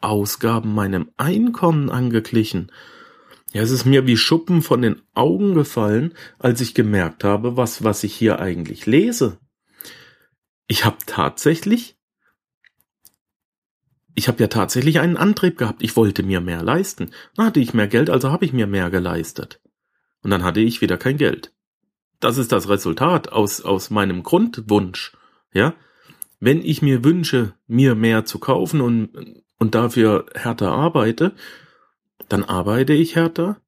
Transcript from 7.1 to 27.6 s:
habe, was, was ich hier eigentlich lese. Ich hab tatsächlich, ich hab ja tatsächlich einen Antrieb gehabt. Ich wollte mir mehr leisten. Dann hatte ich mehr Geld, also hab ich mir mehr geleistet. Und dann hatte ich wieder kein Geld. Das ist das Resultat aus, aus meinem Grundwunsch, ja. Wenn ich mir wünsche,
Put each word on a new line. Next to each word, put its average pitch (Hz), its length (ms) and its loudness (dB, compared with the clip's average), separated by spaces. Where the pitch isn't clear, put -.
habe, 113 320 0
was, 117 260 -2
was 107 220 0
ich 98 80 -6
hier - 260 0
eigentlich 87 460 -8
lese. 147 520 2
Ich - 180 -2
hab - 200 -2
tatsächlich, 165 920 -2
ich - 160 -2
hab 117 100 -4
ja 110 80 4
tatsächlich 131 540 0
einen 170 160 0
Antrieb 196 400 0
gehabt. 110 260 -4
Ich 117 140 -2
wollte 101 260 2
mir 95 160 -2
mehr 85 240 -6
leisten. 135 480 -4
Dann 226 120 2
hatte 156 120 2
ich 117 140 -2
mehr 104 160 2
Geld, 120 200 2
also 135 220 0
hab 170 120 0
ich 139 100 -2
mir 113 140 0
mehr 95 220 -2
geleistet. 87 680 -6
Und 101 80 -2
dann 90 120 0
hatte 90 180 0
ich 117 180 0
wieder 92 180 0
kein 139 200 -2
Geld. - 340 -2
Das 120 160 0
ist 127 160 0
das 92 160 0
Resultat 104 640 0
aus, 104 260 0
aus 95 300 -4
meinem 95 340 -2
Grundwunsch, 107 960 0
ja. 127 200 2
Wenn 151 240 2
ich 151 180 -2
mir 131 220 2
wünsche, 143 500 0